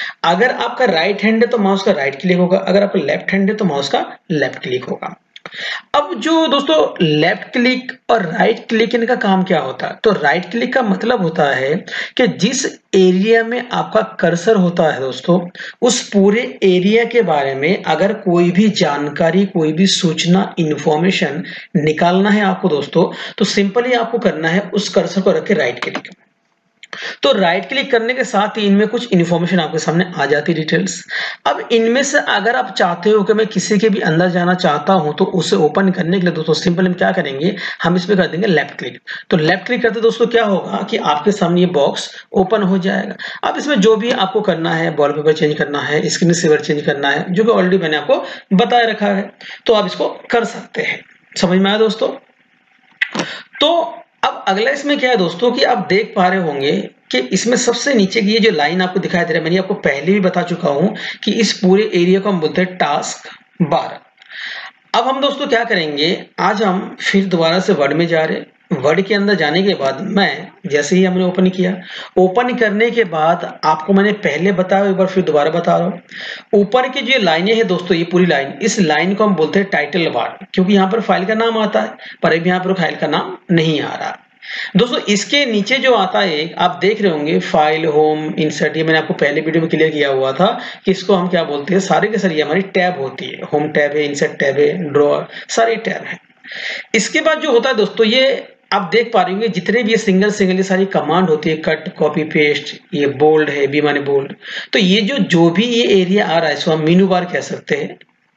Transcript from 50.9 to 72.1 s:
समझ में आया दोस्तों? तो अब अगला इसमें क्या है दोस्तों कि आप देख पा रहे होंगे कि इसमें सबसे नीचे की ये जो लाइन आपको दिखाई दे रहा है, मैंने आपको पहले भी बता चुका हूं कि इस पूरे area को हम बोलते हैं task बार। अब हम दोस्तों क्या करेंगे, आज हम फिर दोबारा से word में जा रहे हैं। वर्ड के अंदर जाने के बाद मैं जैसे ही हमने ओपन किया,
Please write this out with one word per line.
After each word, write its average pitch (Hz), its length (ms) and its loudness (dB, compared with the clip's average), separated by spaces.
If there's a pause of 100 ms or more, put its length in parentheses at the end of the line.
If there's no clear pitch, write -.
समझ 175 220 2
में 196 120 4
आया 208 80 2
दोस्तों? 220 300 2 (1500)
तो - 420 0 (220)
अब 254 240 -4
अगला 208 220 0
इसमें 285 280 -2
क्या 254 120 0
है 247 60 2
दोस्तों 185 360 0
कि 254 100 0
आप - 280 0
देख 208 260 0
पा 185 120 4
रहे 190 120 0
होंगे 147 320 -2 (380)
कि 254 80 0
इसमें 233 380 0
सबसे 247 380 0
नीचे 214 280 2
की 202 100 2
ये 226 60 2
जो 220 120 4
लाइन 160 320 0
आपको 180 180 -2
दिखाई 175 240 -2
दे 165 80 -2
रहा 165 60 0
है, 156 60 -2
मैंने 170 140 0
आपको 190 160 -2
पहले 147 380 0
भी 208 80 2
बता 180 220 0
चुका 170 260 -4
हूं 147 200 2 (360)
कि 208 80 0
इस 214 200 0
पूरे 196 320 4 (100)
area 185 260 4
को 202 100 -2
हम 185 100 0
बोलते 156 220 0
हैं 180 140 -4
task - 520 -4 (340)
बार। 156 380 -2 (920)
अब 240 140 2
हम 269 120 -2
दोस्तों 277 260 -2
क्या 233 180 2
करेंगे, 160 640 -2 (140)
आज 208 220 0
हम 190 380 -2
फिर 196 240 2
दोबारा 170 360 0
से 185 120 0
word 147 200 0
में 165 140 0
जा 160 180 0
रहे 156 140 -2
हैं। - 160 -18 (180)
वर्ड 147 280 0
के 196 140 0
अंदर 202 200 2
जाने 160 280 0
के 196 120 2
बाद 135 280 -4
मैं 175 460 -2 (180)
जैसे 147 300 0
ही 185 80 6
हमने 185 200 2
ओपन 185 240 2
किया, 185 280 -2 (400)